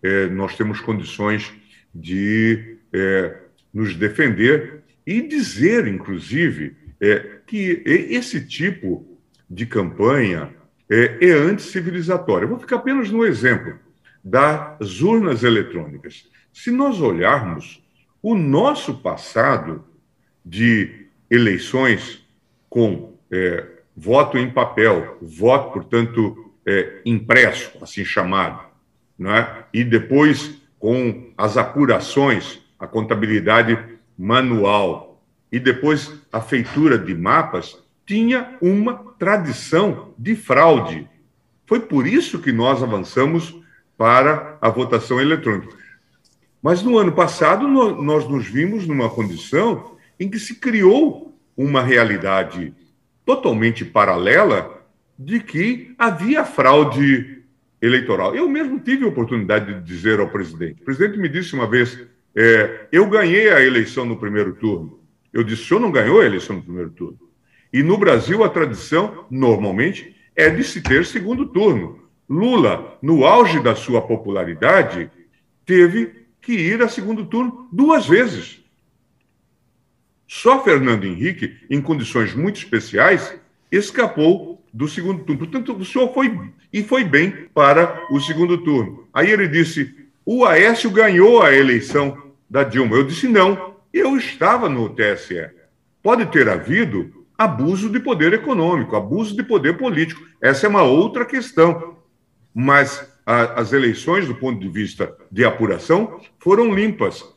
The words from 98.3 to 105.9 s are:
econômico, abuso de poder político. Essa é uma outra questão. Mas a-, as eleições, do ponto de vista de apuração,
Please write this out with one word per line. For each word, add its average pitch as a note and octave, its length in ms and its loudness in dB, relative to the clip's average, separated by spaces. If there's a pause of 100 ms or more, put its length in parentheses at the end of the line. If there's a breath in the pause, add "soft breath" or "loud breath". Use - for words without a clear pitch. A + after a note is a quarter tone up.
econômico, F3+ 640 -2
abuso F3+ 400 -4
de B3 80 -6
poder E3+ 340 0
político. E3 440 -4 (180 loud breath)
Essa C3+ 260 2
é G#3 40 4
uma G3+ 140 4
outra F#3+ 420 2
questão. E3+ 720 0 (580)
Mas C#3 560 2 (140)
a-, A#2 340 0
as A2 140 -2
eleições, C#3+ 540 0
do A#2+ 80 -6
ponto B2 240 -6
de F#2+ 100 -10
vista F#2+ 460 -8 (160)
de G#2 120 0
apuração, A#2 800 0 (180)